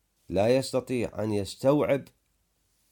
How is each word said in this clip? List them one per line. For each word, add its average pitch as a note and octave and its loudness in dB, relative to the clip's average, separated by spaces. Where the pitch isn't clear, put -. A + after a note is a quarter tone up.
لا G#2 2
يستطيع B2+ -4
أن A2 -2
يستوعب C3+ 0